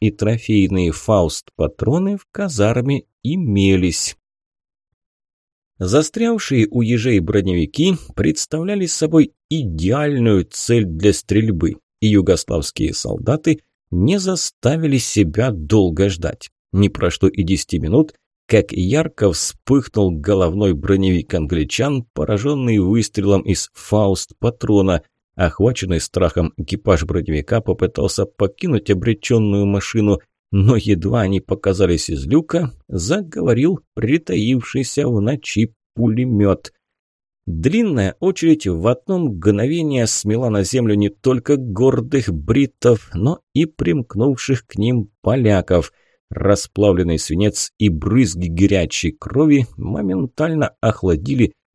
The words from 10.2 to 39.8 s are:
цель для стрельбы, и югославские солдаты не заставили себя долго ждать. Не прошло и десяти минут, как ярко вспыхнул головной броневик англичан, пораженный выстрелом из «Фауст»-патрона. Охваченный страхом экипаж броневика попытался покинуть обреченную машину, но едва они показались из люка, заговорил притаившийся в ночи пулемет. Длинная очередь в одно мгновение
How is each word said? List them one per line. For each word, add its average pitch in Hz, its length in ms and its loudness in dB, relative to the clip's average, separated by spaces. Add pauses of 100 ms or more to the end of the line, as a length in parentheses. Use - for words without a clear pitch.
цель 117 360 0
для 87 260 2
стрельбы, 101 640 0 (240)
и 107 80 2
югославские 95 840 0
солдаты - 640 -2 (300)
не 107 280 2
заставили 160 800 -2
себя 107 520 0
долго 92 580 0
ждать. 85 420 -8 (220)
Не 98 160 4
прошло - 400 0
и 95 140 0
десяти 87 360 -2
минут, 143 360 0 (320)
как 104 260 2
ярко 107 580 0
вспыхнул 107 800 -2
головной 92 640 0
броневик 90 600 0
англичан, 87 800 -2
пораженный 113 680 -2
выстрелом 101 640 0
из - 320 -4
«Фауст»-патрона. 101 1300 0 (340)
Охваченный 90 640 0
страхом 87 560 -2
экипаж 78 480 -2
броневика 82 560 -2
попытался - 680 -2
покинуть 107 640 -4
обреченную 101 760 0
машину, 101 520 0 (320)
но 101 240 4
едва 104 460 0
они 95 200 0
показались 90 680 0
из 69 160 -6
люка, 160 460 0 (160)
заговорил 147 920 -2 (160)
притаившийся 131 1120 -2
в 117 140 0
ночи 107 540 -2 (200)
пулемет. 110 760 0 (760)
Длинная 123 720 0
очередь 165 480 0
в 85 220 -2
одно 180 320 -2
мгновение 120 880 0